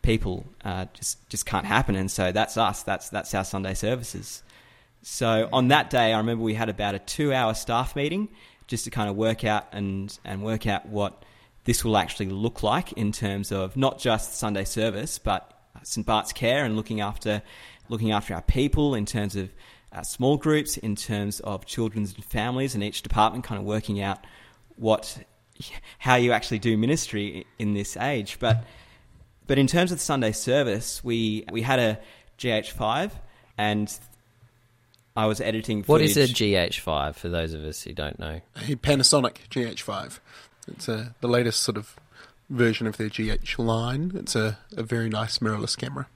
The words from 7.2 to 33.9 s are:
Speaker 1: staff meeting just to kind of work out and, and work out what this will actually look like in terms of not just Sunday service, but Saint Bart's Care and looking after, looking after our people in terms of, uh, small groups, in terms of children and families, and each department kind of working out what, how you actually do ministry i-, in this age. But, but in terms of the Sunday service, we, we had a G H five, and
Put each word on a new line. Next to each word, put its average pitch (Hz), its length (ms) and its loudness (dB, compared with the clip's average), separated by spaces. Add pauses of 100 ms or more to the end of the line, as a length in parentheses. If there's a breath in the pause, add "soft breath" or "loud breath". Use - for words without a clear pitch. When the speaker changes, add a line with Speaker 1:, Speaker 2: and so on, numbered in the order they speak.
Speaker 1:
staff 123 420 -2
meeting 170 320 -2 (380 loud breath)
just - 180 -4
to - 60 -8
kind 107 180 -2
of 98 80 -2
work 113 280 0
out 104 280 0
and, 98 540 -4
and 98 160 -6
work 110 240 -2
out 101 200 0
what 101 380 -4 (400 soft breath)
this - 180 2
will 110 140 2
actually 95 320 0
look 104 340 -4
like 127 300 0
in 104 200 0
terms 98 380 -4
of 95 280 -4
not 135 200 2
just 110 360 0
Sunday 101 300 -2
service, 110 540 -2
but - 400 -4 (260)
Saint - 220 -4
Bart's 107 280 0
Care 131 320 2
and 107 100 0
looking 107 240 -2
after, 104 400 -2 (480 loud breath)
looking 110 240 0
after 101 220 0
our 87 80 -6
people 143 520 4
in 104 120 0
terms 104 300 -2
of, 95 120 -4 (460 loud breath)
uh, - 80 -10
small 139 360 2
groups, 151 400 2
in 104 180 -2
terms 104 440 -4
of - 260 -6
children 110 380 -2
and 98 200 -10
families, 127 500 -2
and 104 80 -2
each 104 200 -6
department 113 420 2
kind 104 160 -6
of 98 60 -6
working 104 340 -2
out 98 200 -4 (560 loud breath)
what, 110 420 0 (800 loud breath)
how 127 160 6
you 120 180 6
actually 110 260 0
do 110 200 2
ministry 107 640 0
i-, - 40 -16 (140)
in 104 160 0
this 101 240 -4
age. 120 420 -4
But, 113 240 2 (840 loud breath)
but 139 120 4
in 135 80 6
terms 175 260 2
of 160 60 -4
the - 40 -4
Sunday 123 300 0
service, 123 720 0
we, 113 480 0
we 117 80 -2
had 131 180 2
a 110 200 2 (400 loud breath)
G 123 100 -4
H 107 240 -2
five, 131 420 -2 (440 soft breath)
and 104 360 0 (1200)